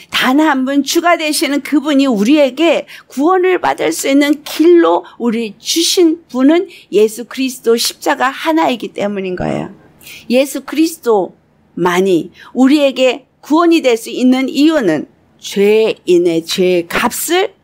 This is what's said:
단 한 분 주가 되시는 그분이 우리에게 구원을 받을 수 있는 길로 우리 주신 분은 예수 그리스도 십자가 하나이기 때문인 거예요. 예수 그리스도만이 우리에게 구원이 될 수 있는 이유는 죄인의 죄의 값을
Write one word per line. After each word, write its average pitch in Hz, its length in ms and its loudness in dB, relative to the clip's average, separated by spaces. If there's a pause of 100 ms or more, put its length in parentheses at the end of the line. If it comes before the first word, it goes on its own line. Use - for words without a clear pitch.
(100)
단 262 300 0
한 285 240 2
분 277 180 0
주가 339 340 0
되시는 302 440 -2
그분이 277 460 0
우리에게 269 800 2 (220)
구원을 359 520 0
받을 311 320 -2
수 302 160 -6
있는 285 340 2
길로 339 600 2 (140)
우리 226 400 -4
주신 330 680 0
분은 302 400 2 (240)
예수 220 340 0
그리스도 254 500 -2
십자가 262 520 -2
하나이기 285 680 -2
때문인 190 420 -6
거예요. - 380 -6 (560)
예수 269 320 0
그리스도만이 185 1700 -2 (240)
우리에게 262 720 0 (160)
구원이 330 400 2
될 247 160 2
수 226 100 -12
있는 254 400 0
이유는 269 580 0 (320)
죄인의 180 1080 0
죄의 180 420 -2
값을 - 760 -4